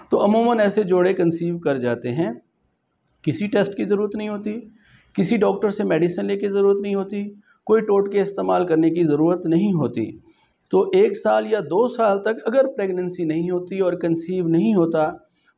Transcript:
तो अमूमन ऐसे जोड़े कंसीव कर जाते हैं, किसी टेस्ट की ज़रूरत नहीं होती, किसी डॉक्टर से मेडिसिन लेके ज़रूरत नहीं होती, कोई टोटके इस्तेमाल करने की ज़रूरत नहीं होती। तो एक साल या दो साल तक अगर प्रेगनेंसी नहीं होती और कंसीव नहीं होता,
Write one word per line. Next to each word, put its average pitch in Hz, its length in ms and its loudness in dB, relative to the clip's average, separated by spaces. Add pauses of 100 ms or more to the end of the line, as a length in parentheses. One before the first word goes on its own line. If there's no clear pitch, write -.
(120)
तो - 60 2
अमूमन 226 420 4
ऐसे 208 240 2
जोड़े 180 300 4
कंसीव 170 440 0
कर 151 200 -2
जाते 120 320 -2
हैं, 170 320 -4 (840)
किसी 180 240 -2
टेस्ट 202 300 0
की 208 80 -2
ज़रूरत 202 300 0
नहीं 214 140 -6
होती, 208 240 -8 (640)
किसी 196 220 0
डॉक्टर 202 320 2
से 202 140 -4
मेडिसिन 175 420 0
लेके 202 240 -2
ज़रूरत 196 320 2
नहीं 202 140 -4
होती, 202 460 -6 (240)
कोई 214 160 2
टोटके 202 380 0
इस्तेमाल 185 460 0
करने 160 240 2
की 175 140 0
ज़रूरत 160 420 2
नहीं 180 280 2
होती। 117 500 -4 (480)
तो 190 240 2
एक 202 220 4
साल 220 280 0
या 214 160 -2
दो 175 260 0
साल 226 300 0
तक 214 200 -2 (100)
अगर 262 200 2
प्रेगनेंसी 180 580 -4
नहीं 170 260 -2
होती 180 280 -6
और 175 160 0
कंसीव 170 520 -2
नहीं 190 280 2
होता, 165 520 0 (300)